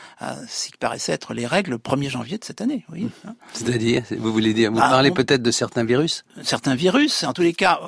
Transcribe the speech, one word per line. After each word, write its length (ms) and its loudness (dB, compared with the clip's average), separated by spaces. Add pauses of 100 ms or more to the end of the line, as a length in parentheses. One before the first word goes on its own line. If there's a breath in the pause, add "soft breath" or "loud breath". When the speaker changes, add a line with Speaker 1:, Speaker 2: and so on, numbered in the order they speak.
(180 loud breath)
Speaker 1:
à 200 -10 (100)
ce 200 -8
qui 120 -18
paraissait 320 -4
être 220 -6
les 120 -4
règles 260 0
le 60 -2
premier 320 -2
janvier 280 -8
de 80 -12
cette 160 -12
année, 260 -2
vous 80 -14
voyez, 140 -6 (180)
hein. 80 -16 (180)
Speaker 2:
C'est-à-dire, 480 0 (160)
vous 140 -2
voulez 220 2
dire, 180 4
vous 80 0
Speaker 1:
Bah, 100 4
Speaker 2:
parlez 220 6
Speaker 1:
on 20 -2
Speaker 2:
peut-être 300 2
de 80 2
certains 320 -2
virus ? 400 0 (180)
Speaker 1:
Certains 320 -2
virus, 500 2
en 100 -2
tous 80 -2
les 120 4
cas, 340 2